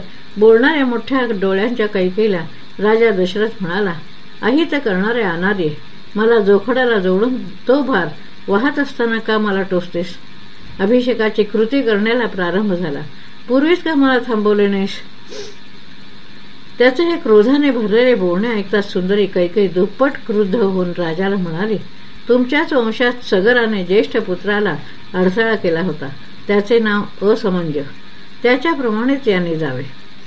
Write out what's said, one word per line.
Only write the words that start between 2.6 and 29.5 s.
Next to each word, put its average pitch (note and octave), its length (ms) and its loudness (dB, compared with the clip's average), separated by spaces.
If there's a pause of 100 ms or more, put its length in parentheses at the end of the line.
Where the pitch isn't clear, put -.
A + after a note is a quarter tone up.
राजा A3+ 300 4
दशरथ G3 380 0 (140)
म्हणाला, F#3 320 -2 (480)
"अहित C#4+ 340 2 (100)
करणारे A3 360 0
अनार्य, F3+ 460 0 (480)
मला A3+ 240 4
जोखडाला G#3+ 600 4
जोडून G3 440 0
तो B3+ 380 2
भार G3+ 260 0 (400)
वाहत B3+ 320 2
असताना A#3 400 -2
का A3 180 0
मला G3+ 240 0
टोचतेस? F3+ 540 -4 (640)
अभिषेकाची G#3+ 640 2
कृती A3+ 380 2
करण्याला A3+ 440 2
प्रारंभ F#3 480 0
झाला, D#3+ 260 -4 (480)
पूर्वीच C#4+ 360 2
का D#4+ 120 0
मला C4 320 4
थांबवले G#3 400 2
नाहीस?" G3 220 0 (1900)
त्याचे C4 240 4
हे E4+ 140 0
क्रोधाने C4 540 4
भरलेले A#3 420 2
बोलणे F#3+ 360 0
ऐकताच G3+ 420 -2
सुंदरी F#3+ 340 0
कैकेयी F#3 420 0
दुप्पट G3 440 0 (140)
क्रुद्ध G#3 300 0
होऊन F#3+ 340 0
राजाला F3 460 -2
म्हणाली, F3+ 420 -2 (520)
"तुमच्याच C4+ 440 2
वंशात A#3+ 520 0
सगराने A3 580 2
ज्येष्ठ G#3+ 340 2
पुत्राला G3 580 -2 (380)
अडथळा F#3+ 420 2
केला E3+ 260 0
होता, D3 280 -4 (380)
त्याचे G#3 320 4
नाव G#3 520 0
असमंज, F3+ 460 0 (680)
त्याच्याप्रमाणेच B3+ 840 0
याने F3 280 2